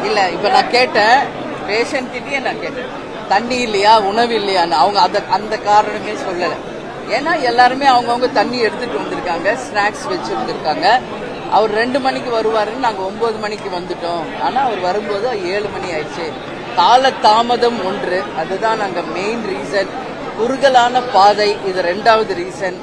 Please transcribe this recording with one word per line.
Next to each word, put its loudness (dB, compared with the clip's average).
இல்ல, 0
இப்ப -2
நான் 4
கேட்டேன், 4
பேஷண்ட் -2
கிட்டயே -6
நான் -4
கேட்டேன், -8
"தண்ணி 0
இல்லையா, 4
உணவு 2
இல்லையான்னு." 2
அவங்க 4
அத-, 2
அந்த 0
காரணமே 2
சொல்லல. -4
ஏன்னா 0
எல்லாருமே 4
அவங்கவங்க 2
தண்ணி 0
எடுத்துட்டு -2
வந்திருக்காங்க, -2
ஸ்நாக்ஸ் -2
வச்சு -4
வந்திருக்காங்க. 0
அவர் 4
ரெண்டு 0
மணிக்கு -2
வருவாருன்னு 0
நாங்க -2
ஒன்பது -2
மணிக்கு -6
வந்துட்டோம். -6
ஆனா 0
அவர் -2
வரும்போது -2
ஏழு -2
மணி -6
ஆயிடுச்சு. -6
கால 6
தாமதம் 2
ஒன்று, -2
அதுதான் -2
நாங்க -4
மெயின் -4
ரீசன். -2
குறுகலான 4
பாதை, 6
இது -2
ரெண்டாவது 2
ரீசன். -6